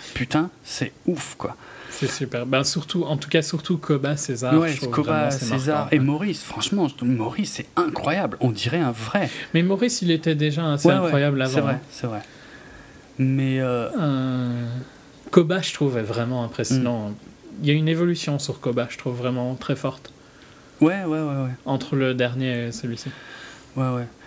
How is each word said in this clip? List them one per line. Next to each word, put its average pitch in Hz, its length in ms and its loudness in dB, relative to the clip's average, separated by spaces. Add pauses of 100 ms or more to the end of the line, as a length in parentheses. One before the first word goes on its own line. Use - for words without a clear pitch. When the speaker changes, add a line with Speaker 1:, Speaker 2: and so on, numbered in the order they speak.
(140)
Speaker 1:
putain, 151 340 0 (160)
c'est - 280 -4 (140)
ouf, - 300 -2
quoi. - 200 -8 (320)
Speaker 2:
C'est - 220 -2
super. 120 340 -4
Ben, 131 180 2
surtout, 165 420 0
en 147 120 0
tout 147 140 -6
cas, 165 100 4
surtout 156 380 -2
Koba, 143 400 0
César, 127 400 -2
Speaker 1:
Ouais, 165 140 4
Speaker 2:
je 139 100 -2
trouve 127 80 -2
Speaker 1:
Koba, 151 220 0
Speaker 2:
vraiment, 151 180 2
c'est 135 160 -2
Speaker 1:
César 135 320 2
Speaker 2:
marquant, 143 140 -2
Speaker 1:
et 156 40 6
Speaker 2:
quoi. 135 80 6
Speaker 1:
Maurice, 156 380 0
franchement, 180 460 0
je - 60 -6
trouve 123 140 0
Maurice, 127 460 0
c'est - 200 -8
incroyable, 160 680 0
on 127 100 4
dirait 120 300 0
un 139 120 2
vrai. 113 380 -2 (240)
Speaker 2:
Mais 165 80 6
Maurice, 196 400 2
il 175 80 2
était 160 240 2
déjà 151 400 2
assez 143 140 4
Speaker 1:
Ouais, 180 60 8
ouais, - 120 4
Speaker 2:
incroyable 143 340 4
avant, 131 140 0
Speaker 1:
c'est 151 80 4
vrai, 139 120 2
Speaker 2:
hein. 123 60 -4 (100)
Speaker 1:
c'est - 160 -6
vrai. 107 140 -4 (1000)
Mais, 135 420 2
euh, 123 280 0 (100)
Speaker 2:
Euh, 127 680 0 (640)
Koba, 175 320 6
je - 100 -4
trouve, 135 260 -2
est 113 40 0
vraiment 117 420 -2
impressionnant. 120 640 0
Speaker 1:
Mm. 104 40 -8 (480)
Speaker 2:
Il 147 60 2
y - 20 4
a 147 40 6
une 156 140 2
évolution 165 500 0
sur 139 220 -6
Koba, 120 300 0
je - 80 -12
trouve 123 180 -4
vraiment 123 380 -2
très 131 220 -2
forte. - 360 -8 (680)
Speaker 1:
Ouais, 180 240 4
ouais, 156 140 -2
ouais, - 0 - (260)
ouais. 127 60 -2 (140)
Speaker 2:
Entre 135 320 -2
le 131 180 2
dernier 123 520 -2
et 117 60 -6
celui-ci. 117 360 -8 (680)
Speaker 1:
Ouais, 131 120 2
ouais. 123 180 -2 (200)